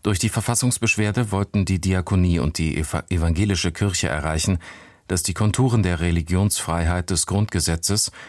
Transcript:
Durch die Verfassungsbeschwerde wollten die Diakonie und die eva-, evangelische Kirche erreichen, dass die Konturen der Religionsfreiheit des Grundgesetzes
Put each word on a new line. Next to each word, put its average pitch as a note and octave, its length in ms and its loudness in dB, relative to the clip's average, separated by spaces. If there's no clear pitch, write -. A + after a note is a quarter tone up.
Durch G2+ 160 0
die A2 100 0
Verfassungsbeschwerde A2 1000 0
wollten G2+ 320 0
die F#2 160 0
Diakonie F2+ 600 2
und D2+ 180 -2
die D#2+ 200 0
eva-, D#2 320 -4
evangelische E2+ 600 0
Kirche F#2 380 -2
erreichen, D#2+ 500 0
dass F2+ 160 -2
die F#2 100 -4
Konturen A2 500 2
der F2 180 0
Religionsfreiheit F2 1080 0
des F2 180 0
Grundgesetzes F#2+ 840 0